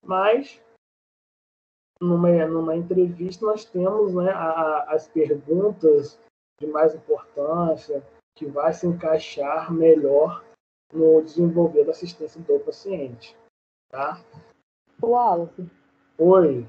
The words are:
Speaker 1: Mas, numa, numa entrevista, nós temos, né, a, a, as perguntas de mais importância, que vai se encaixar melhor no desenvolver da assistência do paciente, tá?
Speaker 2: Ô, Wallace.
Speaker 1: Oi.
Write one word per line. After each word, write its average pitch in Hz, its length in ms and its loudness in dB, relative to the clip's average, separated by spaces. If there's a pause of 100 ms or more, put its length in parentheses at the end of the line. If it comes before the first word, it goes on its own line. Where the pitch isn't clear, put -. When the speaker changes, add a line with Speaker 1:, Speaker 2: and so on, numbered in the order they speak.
Speaker 1:
Mas, 208 560 -2 (1400)
numa, 175 280 0 (180)
numa 160 280 -4
entrevista, 180 680 -4
nós 214 200 -2
temos, 190 500 -2
né, 180 160 0
a, 165 200 -4
a, 156 440 -4
as 156 140 -4
perguntas 151 1080 0 (400)
de 147 80 -12
mais 156 280 0
importância, 151 1080 -4 (320)
que 151 120 -12
vai 143 260 -2
se 175 140 -6
encaixar 160 840 -4
melhor 160 680 4 (500)
no 160 300 4
desenvolver 165 600 0
da 156 60 -2
assistência 160 500 -12
do 143 200 0
paciente, 147 760 -10 (540)
tá? 143 320 -8 (760)
Speaker 2:
Ô, 226 80 -2
Wallace. 185 640 0 (480)
Speaker 1:
Oi. 160 500 4